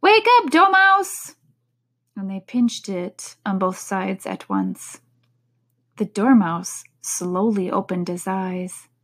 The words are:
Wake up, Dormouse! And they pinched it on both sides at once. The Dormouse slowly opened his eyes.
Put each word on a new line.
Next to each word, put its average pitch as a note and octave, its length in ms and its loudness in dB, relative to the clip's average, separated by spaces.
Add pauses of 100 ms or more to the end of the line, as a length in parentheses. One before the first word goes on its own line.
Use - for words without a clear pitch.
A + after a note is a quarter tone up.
Wake G#4+ 260 6 (120)
up, F#4 120 2
Dormouse! F#4+ 840 4 (800)
And F#3+ 140 -8
they F#3+ 100 -8
pinched A#3+ 480 -2
it F#3 560 -8
on G3 140 -2
both F#3 200 -2
sides F#3+ 480 -6
at F#3+ 220 -10
once. - 520 -6 (960)
The G#3+ 80 -4
Dormouse G3 800 0 (160)
slowly F#3 720 -4
opened F#3 380 -4
his F3 180 -8
eyes. F#3 600 -8 (160)